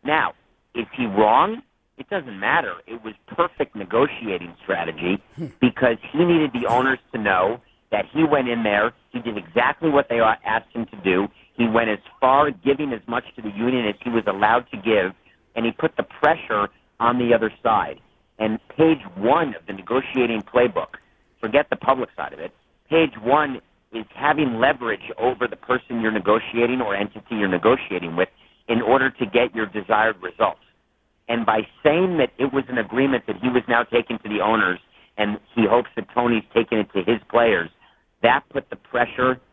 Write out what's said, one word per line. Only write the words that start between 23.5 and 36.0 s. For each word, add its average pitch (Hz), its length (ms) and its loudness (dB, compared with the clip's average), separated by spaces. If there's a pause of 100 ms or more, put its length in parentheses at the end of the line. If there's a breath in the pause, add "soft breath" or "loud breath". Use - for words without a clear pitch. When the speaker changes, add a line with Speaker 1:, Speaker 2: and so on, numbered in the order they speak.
Speaker 1:
is 110 200 -8
having 139 460 0
leverage 120 580 -2
over 123 300 0
the 110 80 -6
person 123 460 -4
you're 110 100 0
negotiating 113 680 0
or 101 160 -2
entity 104 400 -6
you're 104 100 0
negotiating 90 680 0
with 92 120 2 (380 soft breath)
in 117 160 0
order 131 280 4
to - 160 -6
get 117 280 2
your 110 120 -2
desired 107 540 0
results. 92 380 -2 (680)
And 117 180 -2
by 110 220 0 (160)
saying 170 340 2
that 127 200 0
it 135 140 0
was 135 160 0
an 127 100 -4
agreement 120 500 0
that 107 120 -4
he 123 80 -2
was 123 200 2
now 120 160 2
taking 117 340 -2
to 107 100 -12
the 104 120 -4
owners 98 400 0 (360 soft breath)
and 104 220 -2 (160)
he 113 120 2
hopes 120 280 2
that 113 180 -8